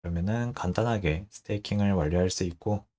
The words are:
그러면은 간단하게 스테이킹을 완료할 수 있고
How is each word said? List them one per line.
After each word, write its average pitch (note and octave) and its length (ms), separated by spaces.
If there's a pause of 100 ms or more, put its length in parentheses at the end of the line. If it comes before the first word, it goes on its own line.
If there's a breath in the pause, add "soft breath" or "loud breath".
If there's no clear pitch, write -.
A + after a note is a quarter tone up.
그러면은 G#2 520
간단하게 G2 720
스테이킹을 G2+ 680
완료할 F2+ 360
수 - 140
있고 G2+ 420 (120)